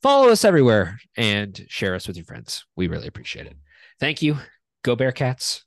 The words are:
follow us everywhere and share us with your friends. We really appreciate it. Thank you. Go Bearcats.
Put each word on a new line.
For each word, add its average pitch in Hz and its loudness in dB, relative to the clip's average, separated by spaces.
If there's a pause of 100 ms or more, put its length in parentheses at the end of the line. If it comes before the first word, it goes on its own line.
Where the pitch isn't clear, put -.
follow 277 6
us 220 4
everywhere 113 4 (180)
and 104 -2
share 95 -4
us 92 -10
with 92 -10
your 82 -16
friends. - -14 (100)
We 90 -4
really 80 -8
appreciate - -16
it. - -20 (420)
Thank 147 -4
you. 151 0 (460)
Go 123 0
Bearcats. 127 -4